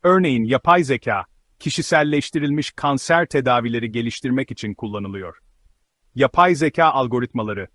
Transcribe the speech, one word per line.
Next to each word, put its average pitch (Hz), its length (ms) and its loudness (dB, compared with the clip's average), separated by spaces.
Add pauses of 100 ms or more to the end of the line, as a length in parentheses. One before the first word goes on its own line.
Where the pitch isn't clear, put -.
Örneğin 175 420 2
yapay 156 400 4
zeka, 117 400 -2 (340)
kişiselleştirilmiş 147 1120 -2
kanser 160 560 0
tedavileri 120 640 0
geliştirmek 120 600 -4
için 110 240 -8
kullanılıyor. 98 640 -10 (760)
Yapay 175 400 4
zeka 156 300 2
algoritmaları 120 920 -2